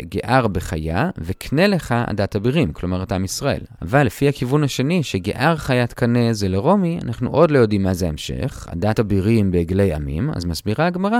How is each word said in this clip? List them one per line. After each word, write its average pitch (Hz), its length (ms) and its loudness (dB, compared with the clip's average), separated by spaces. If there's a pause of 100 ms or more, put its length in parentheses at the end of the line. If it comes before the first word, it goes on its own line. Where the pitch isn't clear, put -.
"גער 117 380 2
בחיה" 87 720 -2
וקנה 131 500 0
לך 170 280 0 (120)
עדת 101 280 -2
אבירים, 117 360 0
כלומר 90 320 -4
את 92 80 -6
עם 95 140 0
ישראל. 117 360 -4 (200)
אבל 123 240 2
לפי 131 220 0
הכיוון 139 360 0
השני, 143 400 0
שגער 110 520 0
חיית 123 380 0
קנה 117 400 2
זה 104 140 -2
לרומי, 165 560 2
אנחנו 120 260 -4
עוד 156 220 4
לא 139 80 4
יודעים 104 240 4
מה 95 100 2
זה 90 120 -2
ההמשך. 76 640 -6
"עדת 101 300 0
אבירים 101 520 2
בעגלי 87 420 2
עמים", 76 400 -4
אז 87 120 -6
מסבירה 104 400 -2
הגמרא 180 340 -2